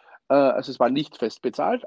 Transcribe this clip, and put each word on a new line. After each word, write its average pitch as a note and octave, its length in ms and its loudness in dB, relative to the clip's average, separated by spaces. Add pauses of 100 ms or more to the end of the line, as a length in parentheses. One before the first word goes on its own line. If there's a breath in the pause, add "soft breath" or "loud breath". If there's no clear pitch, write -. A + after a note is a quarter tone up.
(280 soft breath)
Äh, C3+ 60 2
also C3+ 380 2
es - 80 -4
war B2 100 2
nicht D3 260 -4
fest - 240 -6
bezahlt, D#3+ 460 -4